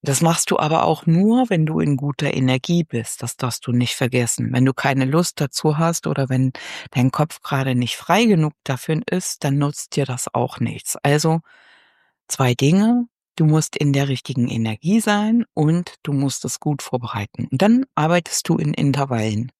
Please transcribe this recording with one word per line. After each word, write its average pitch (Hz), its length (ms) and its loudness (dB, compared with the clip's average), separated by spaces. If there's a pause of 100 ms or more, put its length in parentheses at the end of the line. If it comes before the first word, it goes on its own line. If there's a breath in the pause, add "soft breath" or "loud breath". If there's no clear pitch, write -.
Das 143 180 -2
machst 165 320 2
du - 80 0
aber 160 240 2
auch 160 220 0
nur, 214 440 4
wenn 160 160 2
du 160 140 -2
in 147 160 2
guter 143 360 -2
Energie 131 520 0
bist. - 400 -8
Das - 120 -8
darfst - 300 -6
du 123 60 -2
nicht 123 240 0
vergessen. 120 560 0
Wenn 127 120 4
du 131 80 4
keine 135 320 0
Lust 156 360 0
dazu 151 380 0
hast 165 280 0
oder 139 220 -2
wenn 131 240 2 (400 loud breath)
dein 127 180 2
Kopf - 320 -2
gerade 135 320 -2
nicht 123 220 -2
frei 208 300 2
genug 160 260 4 (100)
dafür 151 380 -2 (100)
ist, - 320 -4
dann 139 160 2
nutzt - 380 -4
dir 139 100 0
das 123 260 -6
auch - 280 -2
nichts. 113 420 -4
Also 156 380 2 (880 soft breath)
zwei 123 260 0
Dinge. 214 540 2 (260)
Du 160 120 2
musst 156 280 2
in 143 180 0
der 139 140 2
richtigen 127 420 -2
Energie 120 520 0
sein 214 440 0 (100)
und 165 500 0
du 143 80 -2
musst 139 320 -2
es - 160 -6
gut 151 220 -4
vorbereiten. - 680 -6
Und 131 100 -2
dann 240 240 4 (120)
arbeitest 170 520 0
du 165 100 2
in 151 160 -2
Intervallen. 127 840 0